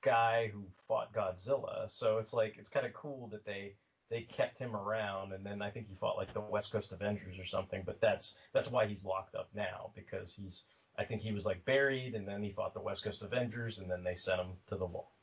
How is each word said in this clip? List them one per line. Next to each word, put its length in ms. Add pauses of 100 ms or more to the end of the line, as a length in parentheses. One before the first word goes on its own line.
guy 480
who 180 (200)
fought 260
Godzilla. 760
So 300
it's, 140
like, 240
it's 120
kinda 240
cool 360
that 160
they, 320 (320)
they 140
kept 360
him 160
around, 580
and 120
then 160
I 100
think 160
he 80
fought, 220
like, 160
the 80
West 300
Coast 220
Avengers 460
or 60
something, 380
but 180
that's, 360 (160)
that's 160
why 180
he's 180
locked 300
up 200
now, 400
because 400
he's, 300 (320)
I 80
think 160
he 120
was, 120
like, 200
buried, 500
and 120
then 160
he 80
fought 240
the 60
West 220
Coast 200
Avengers, 560
and 120
then 120
they 120
sent 260
him 160 (100)
to 100
the 80
wall. 260 (120)